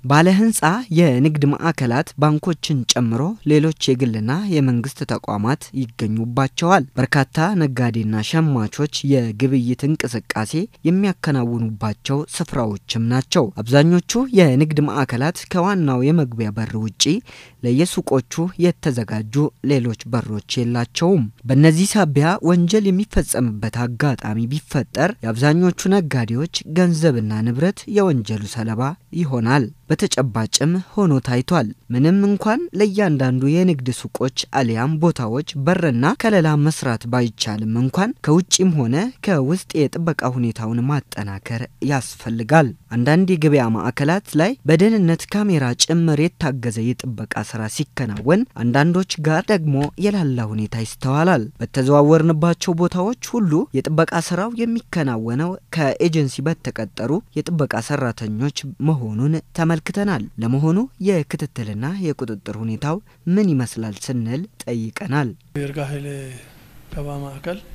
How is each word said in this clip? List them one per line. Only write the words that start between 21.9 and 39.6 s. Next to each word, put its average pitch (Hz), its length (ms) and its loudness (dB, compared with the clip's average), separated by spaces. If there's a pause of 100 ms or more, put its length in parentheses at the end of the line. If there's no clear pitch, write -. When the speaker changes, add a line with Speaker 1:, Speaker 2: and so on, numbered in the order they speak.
Speaker 1:
ወንጀል 175 420 4
የሚፈጸምበት 120 920 -2
አጋጣሚ 117 680 -2
ቢፈጠር 147 720 -2
የአብዛኞቹ 151 720 2
ነጋዴዎች 139 680 0 (180)
ገንዘብና 151 680 2
ንብረት 135 380 0 (140)
የወንጀሉ 120 540 0
ሰለባ 113 340 -4 (320)
ይሆናል። 131 520 0 (200)
በተጨባጭም 139 840 0 (140)
ሆኖ 190 340 2
ታይቷል። 127 480 -2 (200)
ምንም 143 340 2
እንኳን 208 380 0 (140)
ለእያንዳንዱ 165 720 2
የንግድ 156 460 2
ሱቆች - 440 -6 (180)
አሊያም 123 440 0
ቦታዎች 143 500 0 (100)
በርና 151 560 2
ከለላ 196 420 2
መስራት 143 500 0
ባይቻልም 113 720 -2
እንኳን 156 340 0 (120)
ከውጭም 180 500 2
ሆነ 127 220 2 (280)
ከውስጥ 165 520 0